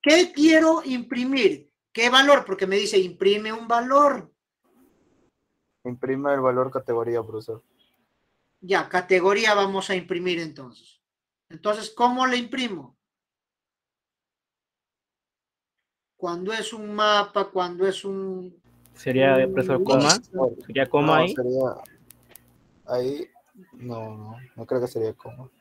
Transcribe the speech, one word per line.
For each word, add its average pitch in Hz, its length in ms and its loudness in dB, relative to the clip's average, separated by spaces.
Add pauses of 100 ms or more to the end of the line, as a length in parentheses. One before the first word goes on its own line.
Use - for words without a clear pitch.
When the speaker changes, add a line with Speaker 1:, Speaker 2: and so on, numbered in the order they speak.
Speaker 1:
¿Qué 330 320 4
quiero 320 520 4
imprimir? 247 840 -2 (200)
¿Qué 233 180 0
valor? 269 360 6
Porque 190 220 -4
me 190 80 -2
dice, 208 240 0
imprime 202 520 0
un 226 160 -12
valor. 247 640 2 (1500)
Speaker 2:
Imprime 135 500 -4
el 135 80 0
valor 127 300 0
categoría, 117 520 -4
profesor. 110 400 -12 (1000)
Speaker 1:
Ya, 180 260 0
categoría 190 680 2
vamos 196 340 -2
a 190 60 0
imprimir 175 440 -4
entonces. 131 640 -16 (480)
Entonces, 208 460 -6
¿cómo 247 320 0
le 247 100 0
imprimo? 240 580 -8 (3250)
Cuando 180 360 -6
es 220 200 -6
un 208 200 -12
mapa, 208 580 0
cuando 180 360 -2
es 185 180 -4
un 190 560 -10 (320)
Speaker 3:
Sería, 135 420 2 (100)
Speaker 1:
un 127 80 -6
Speaker 3:
profesor, 131 300 0
coma. 202 320 4
Speaker 1:
listo. 180 400 -4 (100)
Speaker 3:
Sería 135 240 -2
coma 147 180 2
Speaker 2:
No, 160 80 4
Speaker 3:
ahí. 170 200 2
Speaker 2:
sería 127 280 -2 (1200)
ahí, 131 440 -6 (440)
no, 113 440 -14
no, 110 200 -16 (180)
no 113 100 -16
creo 127 160 -2
que 123 60 -4
sería 110 260 -4
coma. 127 360 -18 (120)